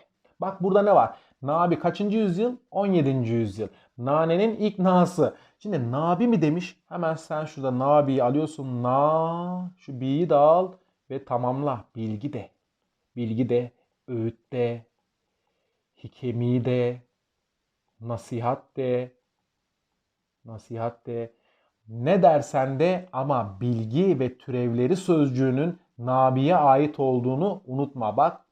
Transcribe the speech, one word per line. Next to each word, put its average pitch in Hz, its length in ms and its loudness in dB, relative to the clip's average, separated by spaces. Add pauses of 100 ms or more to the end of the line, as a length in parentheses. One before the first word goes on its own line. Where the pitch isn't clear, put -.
(400)
Bak 190 220 -6
burada 196 200 4
ne 202 120 4
var? 117 220 4 (260)
Nabi 165 360 0
kaçıncı 202 400 -2
yüzyıl? 214 380 0 (140)
On 196 160 -2
yedinci 135 460 0
yüzyıl. 110 360 -2 (300)
Nanenin 165 580 0
ilk 208 220 -4
nası. 180 560 2 (240)
Şimdi 135 340 -4
Nabi 175 360 0
mi 208 140 2
demiş? 160 460 -2
Hemen 170 260 -4
sen 156 300 -8
şurada 131 340 -4
Nabi'yi 135 440 4
alıyorsun. 131 600 -2
Na, 165 920 0
şu 131 240 -14
bi'yi 143 300 0
de 160 40 2
al 165 380 6 (380)
ve 135 140 -8
tamamla. 127 600 -4 (120)
Bilgi 110 360 -8
de. 104 180 -12 (680)
Bilgi 117 320 -2
de, 120 220 0 (380)
öğüt 113 440 -8
de, 117 340 -4 (1200)
hikemi 120 600 -2
de, 123 380 -2 (1000)
nasihat 120 760 -6
de, 127 360 -2 (1300)
nasihat 113 640 -10
de. 117 260 -8 (560)
Ne 135 340 0
dersen 139 580 2
de 180 320 0
ama 123 480 -4
bilgi 123 600 0
ve 127 180 -4
türevleri 123 580 0
sözcüğünün 143 840 0 (200)
Nabi'ye 131 580 2
ait 147 440 4
olduğunu 131 680 0
unutma. 127 500 -4
Bak, 156 240 2 (120)